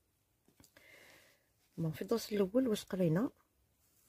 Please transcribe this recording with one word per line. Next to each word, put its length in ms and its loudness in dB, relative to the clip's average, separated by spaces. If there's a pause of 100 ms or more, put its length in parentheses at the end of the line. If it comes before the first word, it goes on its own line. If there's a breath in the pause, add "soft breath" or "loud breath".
(1800 loud breath)
بون، 120 -2
في 120 -8
الدرس 300 -2
الاول 360 2
واش 160 -2
قرينا؟ 460 2 (800)